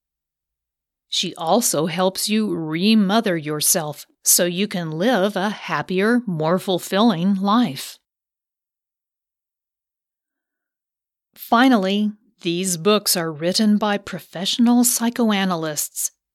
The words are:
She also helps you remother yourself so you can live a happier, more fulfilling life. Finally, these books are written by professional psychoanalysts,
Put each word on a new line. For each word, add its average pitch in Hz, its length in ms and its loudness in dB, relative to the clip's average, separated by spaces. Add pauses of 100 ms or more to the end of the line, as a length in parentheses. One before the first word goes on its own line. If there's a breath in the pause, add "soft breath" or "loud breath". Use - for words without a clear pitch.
(1080)
She - 300 -4
also 170 500 0
helps 185 420 -2
you 214 200 0
remother 185 920 2
yourself 151 640 -4 (200)
so - 220 2
you 180 200 -2
can 175 240 -4
live 202 460 0
a 196 140 -2
happier, 190 760 -2
more 165 320 0
fulfilling 190 800 0
life. 202 640 -2 (3250)
Finally, 214 720 2 (300)
these 175 360 -2
books 208 400 0
are 165 140 -4
written 185 480 2
by 208 180 0
professional 220 840 0
psychoanalysts, 196 1300 -2 (240)